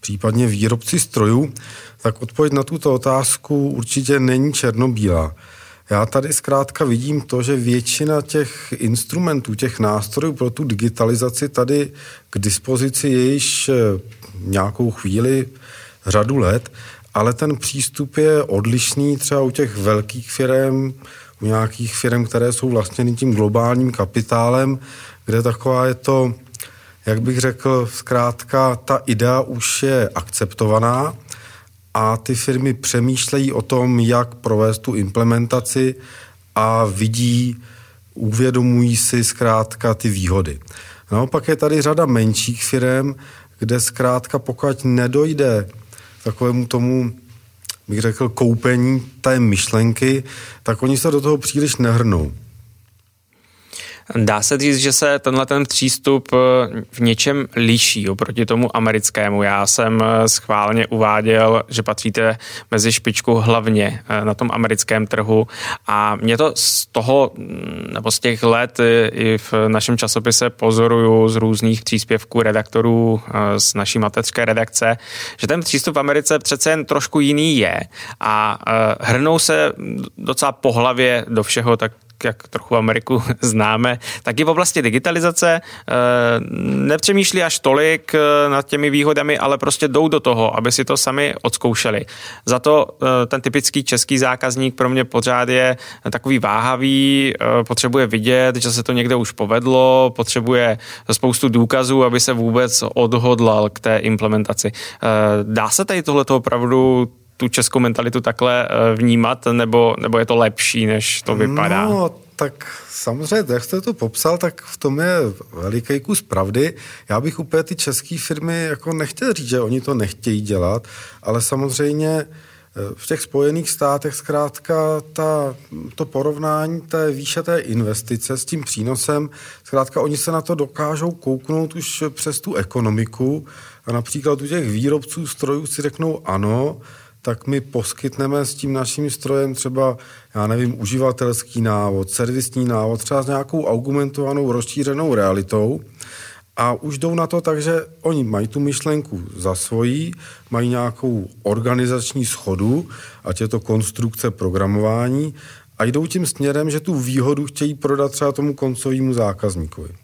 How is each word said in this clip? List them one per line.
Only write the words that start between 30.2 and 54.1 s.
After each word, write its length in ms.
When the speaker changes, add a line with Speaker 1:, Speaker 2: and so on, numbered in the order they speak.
Speaker 1:
a 240
ty 180
firmy 380
přemýšlejí 800
o 100
tom, 380
jak 360
provést 440
tu 160
implementaci 1000
a 300
vidí, 760
uvědomují 840
si 260
zkrátka 720
ty 160
výhody. 500
Naopak 360
je 80
tady 260
řada 240
menších 580
firem, 520
kde 200
zkrátka 600
pokud 460
nedojde 840
takovému 440
tomu, 460
bych 140
řekl, 280
koupení 720
té 180
myšlenky, 840
tak 200
oni 140
se 140
do 100
toho 160
příliš 380
nehrnou. 560